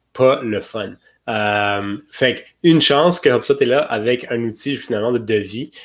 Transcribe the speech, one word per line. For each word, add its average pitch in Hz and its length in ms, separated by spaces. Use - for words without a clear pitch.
pas 131 280
le 107 180
fun. 98 340
Euh, 104 680
fait 123 340
qu'une 165 180
chance 165 380
que 143 100
HubSpot 127 320
est 123 60
là 131 140
avec 120 500
un 117 140
outil 120 320
finalement 113 340
de 120 80
devis, 107 500